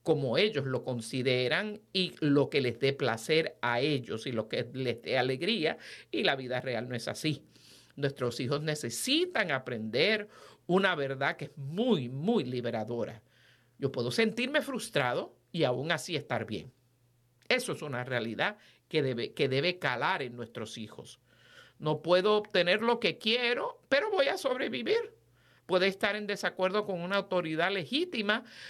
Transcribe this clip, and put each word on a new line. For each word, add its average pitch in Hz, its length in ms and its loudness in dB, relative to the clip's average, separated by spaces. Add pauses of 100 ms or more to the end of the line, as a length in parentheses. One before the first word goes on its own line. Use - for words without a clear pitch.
como 139 340 2
ellos 165 280 2
lo 127 180 -2
consideran 127 1000 0 (120)
y 185 260 0
lo 143 320 4
que 139 100 2
les 123 200 0
dé 139 120 4
placer 143 720 0
a 120 160 2
ellos 131 480 0
y 131 60 -4
lo 110 160 -2
que 117 240 -2
les 123 280 -2
dé 127 160 -2
alegría, 147 640 0 (320)
y 254 140 0
la 147 100 2
vida 123 260 -4
real 123 280 -4
no 123 80 -4
es 113 100 -8
así. - 380 -4 (500)
Nuestros 135 460 -2
hijos 135 220 0
necesitan 202 880 -2
aprender 131 760 0 (400)
una 185 280 4
verdad 139 420 0
que - 80 -10
es - 140 -12
muy, 156 500 0
muy 156 340 0
liberadora. 117 800 -4 (560)
Yo - 140 -2
puedo 123 180 -2
sentirme 233 520 0
frustrado 151 720 -2 (160)
y 160 120 2
aún 131 280 2
así 160 240 -2
estar 120 300 -2
bien. 104 260 -8 (760)
Eso 247 240 0
es 139 100 -8
una 127 200 -4
realidad 127 540 -2 (320)
que 156 140 0
debe, 123 320 -2
que 139 140 2
debe 165 300 0
calar 147 440 0
en 120 140 -10
nuestros 113 420 -10
hijos. - 420 -14 (580)
No 151 220 -2
puedo 185 380 4
obtener 190 420 2
lo 233 180 2
que 180 200 0
quiero, 240 720 0
pero 392 200 4
voy 285 180 4
a 392 100 0
sobrevivir. 262 760 0 (540)
Puede 185 220 4
estar 202 280 0
en 208 100 -6
desacuerdo 196 600 0
con 185 160 -4
una 190 140 0
autoridad 175 560 0
legítima, 226 720 -2 (260)